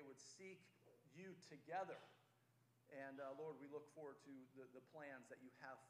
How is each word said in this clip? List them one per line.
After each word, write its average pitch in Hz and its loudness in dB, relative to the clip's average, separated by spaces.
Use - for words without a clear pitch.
would 135 -6
seek 190 -4
you 180 0
together. 165 6
And, 139 2
uh, 139 6
Lord, 151 4
we 143 -2
look 147 2
forward 143 0
to 139 -2
the, 135 -2
the 127 -4
plans 139 0
that 131 -4
you 127 -4
have 135 -2